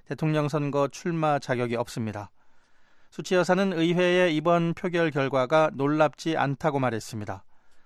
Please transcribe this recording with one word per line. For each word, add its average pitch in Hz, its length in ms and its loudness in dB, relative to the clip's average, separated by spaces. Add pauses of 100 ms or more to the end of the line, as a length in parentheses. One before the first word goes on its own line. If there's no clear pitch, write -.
대통령 151 420 0
선거 143 400 -2
출마 156 500 -2
자격이 120 380 -2
없습니다. 107 540 -6 (800)
수치 - 240 -4
여사는 185 400 2
의회의 175 600 2
이번 170 380 2
표결 170 380 -2
결과가 139 640 2
놀랍지 151 640 0
않다고 139 400 0
말했습니다. 110 640 -6 (420)